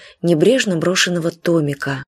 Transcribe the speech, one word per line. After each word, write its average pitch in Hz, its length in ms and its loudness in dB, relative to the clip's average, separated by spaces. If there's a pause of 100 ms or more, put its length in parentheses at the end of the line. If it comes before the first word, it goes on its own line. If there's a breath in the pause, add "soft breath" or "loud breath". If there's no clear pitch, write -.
(220 loud breath)
небрежно 175 540 2
брошенного 170 540 -2
томика. 143 760 -2